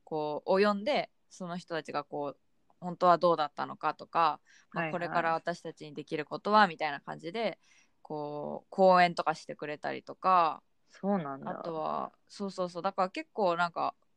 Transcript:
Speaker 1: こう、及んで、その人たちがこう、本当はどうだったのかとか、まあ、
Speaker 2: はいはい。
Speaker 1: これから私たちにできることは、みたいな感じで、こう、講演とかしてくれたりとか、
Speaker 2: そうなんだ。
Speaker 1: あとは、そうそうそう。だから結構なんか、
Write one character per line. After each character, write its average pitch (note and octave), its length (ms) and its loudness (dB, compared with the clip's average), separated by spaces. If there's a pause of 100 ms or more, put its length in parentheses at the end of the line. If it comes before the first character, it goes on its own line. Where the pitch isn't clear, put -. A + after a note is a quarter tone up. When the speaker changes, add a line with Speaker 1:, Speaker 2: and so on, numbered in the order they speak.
Speaker 1:
こ D3+ 420 -4
う、 F#3+ 80 4
及 G#3 180 6
ん G3+ 120 -4
で、 A#3 260 0 (180)
そ - 180 -14
の E3+ 120 -8
人 E3+ 160 -10
た D#3 80 -2
ち D3 100 -12
が D3 120 -4
こ D3 320 -8
う、 - 40 -20 (420)
本 F3 140 -8
当 - 80 0
は F3 140 8
ど E3+ 160 4
う - 20 2
だ D3+ 100 -2
っ - 80 -14
た C#3 120 -6
の C3+ 100 -12
か D#3 160 -2
と - 140 -14
か、 D#3 340 0 (320)
ま E3 100 -4
あ、 - 20 -2
Speaker 2:
は - 0 -
い - 0 -
は D#3+ 60 -4
い。 - 20 -6
Speaker 1:
こ F3 80 -4
れ E3+ 100 -4
か E3+ 100 0
ら E3 140 0
私 E3+ 260 -6
た D#3+ 140 -12
ち - 100 -18
に D3+ 80 -16
で D3 140 -12
き D#3+ 100 -6
る D3+ 80 -6
こ D3 140 -10
と - 120 -4
は、 G#3+ 160 8
み D#3+ 120 -8
た D#3 100 -2
い C#3+ 40 -4
な C#3+ 80 -10
感 D3+ 180 -12
じ D3+ 120 -10
で、 G#3 280 -4 (420)
こ D3 640 -8
う、 - 60 -20
講 F#3 320 8
演 F3 120 4
と F3 80 -2
か D#3 120 0
し - 100 -12
て D3+ 100 -12
く - 120 -10
れ D3 100 -8
た D3 160 -6
り C3 100 -10
と - 120 -14
か、 F3 480 2 (300)
Speaker 2:
そ G3 240 -2
う - 20 -2
な C#3 180 -6
ん C#3 80 -14
だ。 D3+ 60 -8
Speaker 1:
あ - 120 -8
と E3+ 120 -8
は、 D3+ 380 -6 (160)
そ - 180 -10
う F#3+ 40 -6
そ F#3 160 -4
う F3 40 -10
そ F3 80 -10
う。 E3 40 -8
だ G3 100 -2
か G3 100 0
ら F#3+ 80 0
結 D#4 240 -10
構 F3 220 2
な F3 120 0
ん E3 40 -8
か、 - 220 -4 (220)